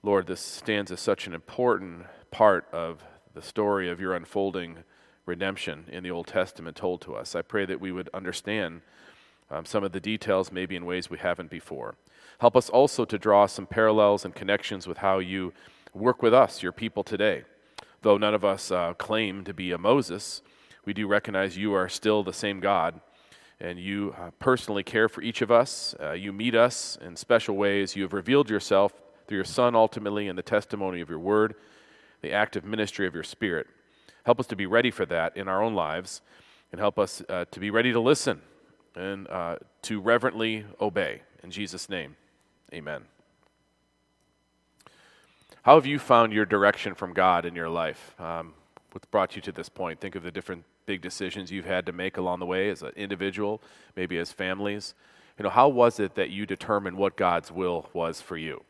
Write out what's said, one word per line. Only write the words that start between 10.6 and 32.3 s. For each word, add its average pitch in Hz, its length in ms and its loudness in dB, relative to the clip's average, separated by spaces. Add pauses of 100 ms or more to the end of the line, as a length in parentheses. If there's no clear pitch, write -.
in 87 100 -8
ways 90 240 -6
we 87 80 -10
haven't 87 320 -2
before. 69 460 -12 (420)
Help 120 180 6
us 123 140 4
also 131 340 4
to 104 140 -2
draw 101 260 8
some 98 220 -4
parallels 107 580 4
and 90 100 -10
connections 98 520 -4
with 87 120 -8
how 95 200 2
you 92 340 -4 (400)
work 117 300 0
with 113 100 6
us, 123 300 6
your 92 100 -4
people 107 320 -6
today. 98 400 0 (560)
Though 104 160 6
none 104 180 2
of 104 120 2
us, 98 240 0
uh, 87 240 0
claim 101 500 -4
to 98 80 -10
be 90 200 -6
a 87 60 -4
Moses, 101 640 0 (440)
we 101 80 -6
do 104 140 -4
recognize 98 500 0
you 104 160 -2
are 92 160 2
still 107 340 2
the 92 100 -6
same 101 280 -6
God, 87 400 0 (580)
and 87 200 -10
you, 98 400 -6
uh, 87 200 -12
personally 113 440 0
care 110 260 2
for - 140 -6
each 113 180 -6
of 110 100 0
us. - 480 2
Uh, 76 140 -6
you 95 200 -8
meet 113 220 -2
us 120 460 4
in 87 160 -14
special 110 400 2
ways. 101 400 2
You 98 60 -4
have 92 100 -6
revealed 117 380 2
yourself 101 420 2 (340)
through 104 120 -4
your 95 60 -2
Son 123 300 2
ultimately 104 540 2
in 90 80 -8
the 90 60 -8
testimony 101 580 -2
of 80 80 -10
your 80 100 -8
word, 107 360 2 (640)
the 71 120 -6